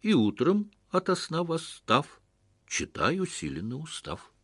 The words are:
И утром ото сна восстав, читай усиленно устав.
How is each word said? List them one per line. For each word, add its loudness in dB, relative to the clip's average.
И 4
утром 4
ото 2
сна -4
восстав, -2
читай -2
усиленно -6
устав. -10